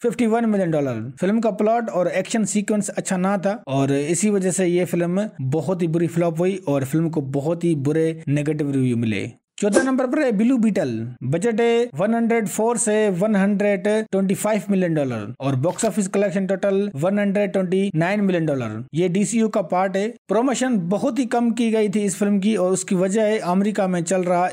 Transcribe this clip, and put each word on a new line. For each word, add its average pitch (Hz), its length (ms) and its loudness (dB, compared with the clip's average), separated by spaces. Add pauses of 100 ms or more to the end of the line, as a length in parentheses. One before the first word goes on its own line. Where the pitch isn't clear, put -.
फिफ्टी 240 240 0
वन 233 180 2
मिलियन 190 260 2
डॉलर। 135 300 0 (180)
फिल्म 202 200 2
का 220 140 0
प्लॉट 220 360 0
और 175 180 0
एक्शन 190 380 -2
सीक्वेंस 208 440 -2
अच्छा - 280 -4
ना 190 200 0
था 196 300 -2
और 135 260 0
इसी 165 360 0
वजह 190 220 2
से 185 160 0
ये 175 180 2
फिल्म 175 440 -2 (120)
बहुत 156 400 -2
ही 175 60 0
बुरी 170 200 0
फ्लॉप 170 320 0
हुई 185 280 0
और 139 180 0
फिल्म 160 240 0
को 160 120 -4 (180)
बहुत 170 240 -2
ही 170 120 2 (120)
बुरे 160 400 0
नेगेटिव 147 440 0
रिव्यू 127 260 2
मिले। 110 320 -2 (300)
चौदह 208 240 2
नंबर 262 220 0
पर 262 160 0
है 254 100 2
ब्लू 226 260 2
बीटल, 196 320 0 (340)
बजट 175 380 -2
है 233 340 2
वन 214 200 0
हंड्रेड 233 320 0
फ़ोर 226 300 0
से 214 180 0 (240)
वन 214 160 2
हंड्रेड 202 520 2
ट्वेंटी 202 480 0
फ़ाइव 208 340 0
मिलियन 185 260 2
डॉलर 120 440 -2
और 135 180 -2
बॉक्स 170 280 0
ऑफिस 202 220 0
कलेक्शन 196 400 0
टोटल 196 480 0
वन 190 240 0
हंड्रेड 202 340 0
ट्वेंटी 190 420 0
नाइन 185 260 0
मिलियन 175 240 2
डॉलर। 120 380 -2 (100)
ये 175 160 2
डीसीयू 214 380 2
का 208 140 -2 (100)
पार्ट 185 260 0
है। 202 100 0 (200)
प्रमोशन 247 500 0 (120)
बहुत 220 300 -2
ही 254 80 0
कम 240 240 0
की 233 200 0
गई 214 180 2
थी 208 160 0
इस 196 100 -2
फिल्म 202 240 2
की 208 160 2
और 180 160 2
उसकी 185 240 0
वजह 196 280 2
है 214 160 2
अमेरिका 196 480 0
में 180 160 0
चल 185 200 0
रहा 180 300 2